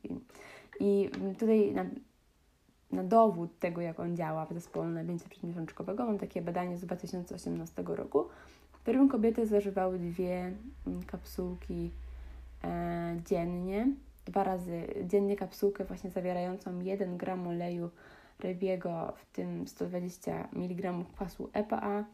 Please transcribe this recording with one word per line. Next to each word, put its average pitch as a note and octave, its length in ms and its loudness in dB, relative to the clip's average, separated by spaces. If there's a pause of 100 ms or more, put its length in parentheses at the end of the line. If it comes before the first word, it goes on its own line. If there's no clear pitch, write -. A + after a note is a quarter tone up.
I, - 160 -6 (600)
i G3+ 300 6 (300)
tutaj A3 320 6
na, F#3 140 0 (1040)
na F#3 120 -2
dowód F#3 560 6
tego, E3+ 220 -2
jak E3 180 -4
on F3 160 -2
działa D#3+ 300 -2
w E3 80 -8
zespole E3+ 360 -4
napięcia E3+ 400 -4
przedmiesiączkowego, F3 760 -4
mam G#3+ 120 2
takie F#3 240 -4
badanie F3 360 -2
z F3 40 -8
dwa F3+ 140 -4
tysiące F3+ 400 -6
osiemnastego E3+ 600 -4
roku, - 300 2 (460)
w - 60 -20
którym C4 320 8
kobiety A3+ 380 4
zażywały G3 520 4
dwie, F3+ 520 -2 (360)
mm, F3+ 160 -2
kapsułki, F3 880 -4 (720)
e, E3+ 640 -2
dziennie, F3+ 600 0 (380)
dwa F#3+ 180 2
razy F3+ 440 -2 (160)
dziennie G3+ 320 4
kapsułkę G3+ 500 0
właśnie F#3 240 -8
zawierającą F3+ 720 -2
jeden F#3 380 -2
gram F3+ 300 -2
oleju F3 420 -2 (500)
rybiego, F3+ 760 0
w - 100 -20 (100)
tym F3 320 -2
sto - 180 -4
dwadzieścia F3+ 680 -4
miligramów F3+ 580 -2
kwasu - 420 -8
E G#3 100 2
P A3 120 -2
A G#3 280 0 (100)